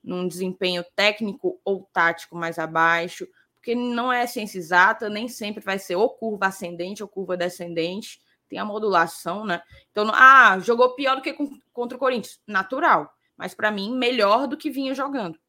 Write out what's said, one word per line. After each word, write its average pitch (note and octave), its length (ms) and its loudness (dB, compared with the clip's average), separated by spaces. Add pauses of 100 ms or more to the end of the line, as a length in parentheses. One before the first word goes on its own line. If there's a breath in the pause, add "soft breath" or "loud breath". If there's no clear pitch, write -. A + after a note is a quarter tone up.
num F3+ 240 -4
desempenho F3+ 560 -4 (100)
técnico G3+ 680 -2
ou F#3+ 300 -4
tático E3+ 420 0
mais E3 220 -6
abaixo, E3 680 0 (280 soft breath)
porque - 200 -6
não A#3+ 380 -2
é B3 140 0
ciência G#3+ 320 -8
exata, F#3 500 4
nem G#3+ 200 -6
sempre G#3 360 -10
vai G3 140 -2
ser F#3+ 180 -6
ou A3 140 2
curva G3+ 380 -4
ascendente F#3 540 -8
ou G3 60 -12
curva F#3 300 -6
descendente, F3 800 -6 (300)
tem F#3+ 80 -10
a F#3+ 80 -6
modulação, G3+ 800 0
né? F3 160 -2 (280 soft breath)
Então, G#3+ 220 -2
ah, B3+ 480 8
jogou A#3+ 340 2
pior C4 220 0
do C4 60 -10
que - 100 -6
con-, - 260 -8 (140)
contra A#3+ 240 -8
o - 20 -18
Corinthians. B3+ 480 -2
Natural, G#3 640 0 (220)
mas F3 200 -10
pra G#3+ 160 0
mim, G#3 260 -6
melhor A#3+ 500 2
do C4 100 -6
que D#4 140 -8
vinha C4+ 240 -4
jogando C4 440 -6 (100)